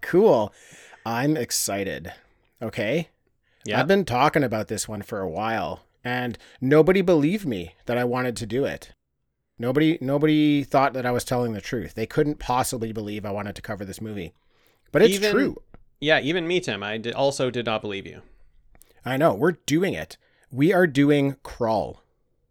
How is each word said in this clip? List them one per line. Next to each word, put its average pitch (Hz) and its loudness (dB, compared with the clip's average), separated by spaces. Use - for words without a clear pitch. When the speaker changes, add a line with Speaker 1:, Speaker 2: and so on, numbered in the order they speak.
Speaker 1:
cool. 160 4
I'm 127 0
excited. 98 -4
Okay? 120 -4
Speaker 2:
Yeah. 104 -2
Speaker 1:
I've 131 2
been 196 4
talking 139 2
about 107 -2
this 107 -6
one 104 -8
for 104 -8
a 95 -4
while, 98 -4
and 123 -6
nobody 156 4
believed 175 2
me 98 -6
that 120 -2
I 123 0
wanted 123 -2
to 120 -8
do 120 -2
it. - -6
Nobody, 151 2
nobody 147 2
thought 135 2
that 127 -4
I 123 0
was 123 0
telling 123 -2
the 104 -8
truth. 95 -8
They 113 -4
couldn't 147 0
possibly 120 -2
believe 104 -8
I 104 -6
wanted 101 -6
to - -16
cover 101 -10
this 95 -12
movie. 104 -10
But 151 4
it's 202 6
Speaker 2:
Even 208 2
Speaker 1:
true. 254 2
Speaker 2:
Yeah, 147 4
even 160 -2
me, 175 0
Tim. 104 -6
I 104 -4
di-, 113 -6
also 135 0
did 117 -4
not 110 -2
believe 98 -8
you. 78 -18
Speaker 1:
I 127 -2
know. 151 4
We're 151 0
doing 110 0
it. 80 -10
We 143 2
are 185 6
doing 143 4
Crawl. 107 -4